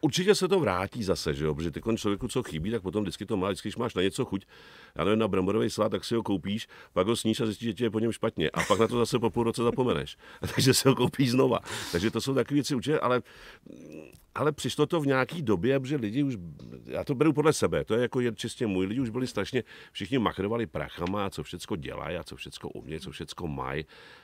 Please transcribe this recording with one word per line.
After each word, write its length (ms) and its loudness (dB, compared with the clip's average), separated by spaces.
určitě 340 4
se 140 2
to 120 4
vrátí 440 0
zase, 300 0
že 100 -2
jo, 100 2
protože 160 -2
teďkon 260 -2
člověku, 320 -2
co 140 -2
chybí, 280 -4
tak 120 -4
potom 200 -2
vždycky 240 -6
to 100 -2
má, 120 0
vždycky, 200 -4
když 80 -6
máš 180 -2
na 80 2
něco 220 0
chuť, 220 -4
já 80 -2
nevím, 140 4
na 100 2
bramborový 420 2
salát, 220 2
tak 120 -4
si 100 -2
ho 80 0
koupíš, 460 -2
pak 140 2
ho 100 4
sníš 240 0
a 60 0
zjistíš, 220 -4
že 60 -4
ti 100 -2
je 60 2
po 80 -2
něm 140 2
špatně. 380 0
A 140 -2
pak 140 4
na 100 4
to 100 0
zase 200 2
po 120 2
půl 140 0
roce 180 0
zapomeneš. 540 0
<laughs> 140 -6
Takže 200 6
si 140 4
ho 60 6
koupíš 360 2
znova. 300 4
Takže 180 2
to 100 -2
jsou 140 -2
takové 200 0
věci 200 2
určitě, 260 0
ale, 220 2
ale 180 2
přišlo 340 0
to 140 0
v 60 -2
nějaký 360 2
době, 380 4
protože 160 -2
lidi 260 0
už, 140 0
já 200 -6
to 100 -2
beru 180 6
podle 200 4
sebe, 320 2
to 100 0
je 80 4
jako 180 0
jen 160 0
čistě 300 -4
můj, 200 2
lidi 140 -2
už 100 -2
byli 160 -2
strašně, 360 -2
všichni 260 -2
machrovali 480 0
prachama, 640 -4
co 120 -8
všecko 340 -6
dělají 400 -8
a 80 -8
co 120 -14
všecko 320 -12
umějí, 320 -10
co 100 -12
všecko 360 -8
mají. 380 -4